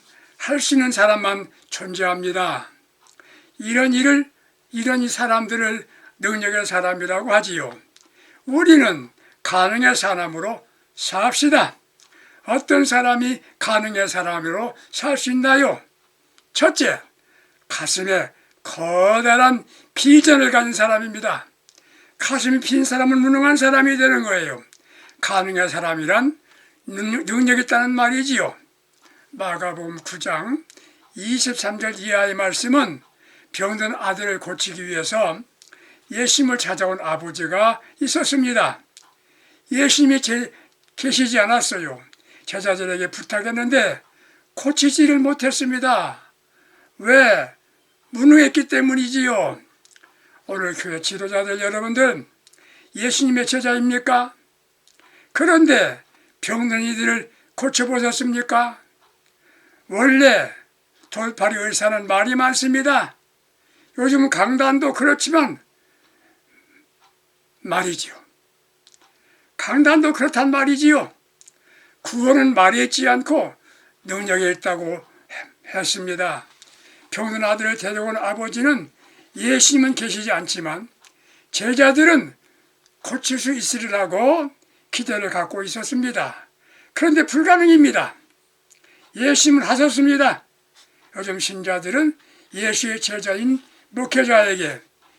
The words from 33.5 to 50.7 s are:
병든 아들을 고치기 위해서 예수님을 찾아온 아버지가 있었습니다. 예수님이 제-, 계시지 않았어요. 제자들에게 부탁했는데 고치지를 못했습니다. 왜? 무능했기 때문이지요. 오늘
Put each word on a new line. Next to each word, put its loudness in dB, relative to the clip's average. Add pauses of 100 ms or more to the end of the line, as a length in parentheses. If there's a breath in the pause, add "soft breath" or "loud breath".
병든 -4
아들을 -6
고치기 -10
위해서 -2 (720 soft breath)
예수님을 0
찾아온 -4
아버지가 -2 (180 loud breath)
있었습니다. -2 (880 soft breath)
예수님이 2
제-, -6 (460 soft breath)
계시지 -2
않았어요. -2 (440 soft breath)
제자들에게 -4
부탁했는데 -2 (540 soft breath)
고치지를 2
못했습니다. -2 (640 soft breath)
왜? 4 (560)
무능했기 6
때문이지요. -2 (880 soft breath)
오늘 -6